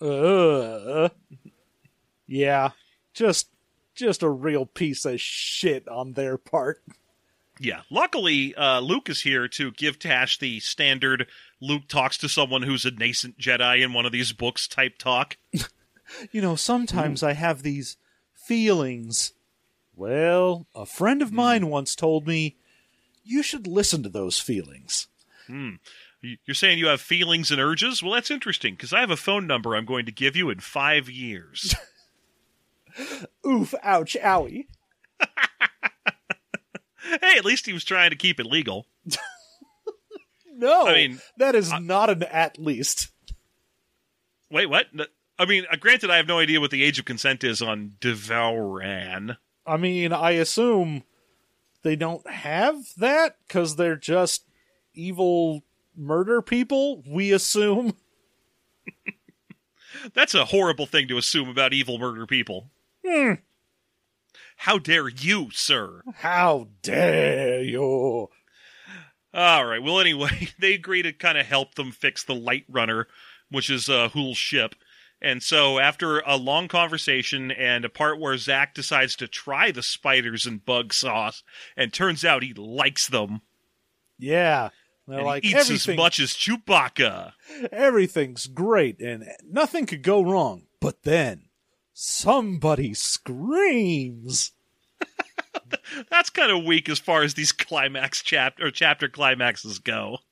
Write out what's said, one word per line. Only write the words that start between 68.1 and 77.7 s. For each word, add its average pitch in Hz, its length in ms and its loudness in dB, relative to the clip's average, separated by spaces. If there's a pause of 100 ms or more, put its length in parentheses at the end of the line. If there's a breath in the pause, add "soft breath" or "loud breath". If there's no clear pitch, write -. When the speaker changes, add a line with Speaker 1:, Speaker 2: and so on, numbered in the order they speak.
Speaker 2:
All 170 320 6
right. 117 160 -2
Well, 170 200 2
anyway, 147 520 0
<laughs> - 60 -20
they 190 140 4
agree 185 300 -2
to 160 100 -4
kinda 156 300 0
help 135 320 -2
them 131 180 -8
fix - 280 -2
the 135 140 -6
Light 123 320 -4
Runner, 113 400 -2 (420 loud breath)
which 135 200 -4
is, 127 180 -2
uh, 120 220 2
Hool's 131 280 -6
ship. 117 380 -2 (460 soft breath)
And 127 200 -2
so 139 380 4
after 151 400 0
a 139 160 4
long 143 320 0
conversation 147 800 -2
and 123 360 -2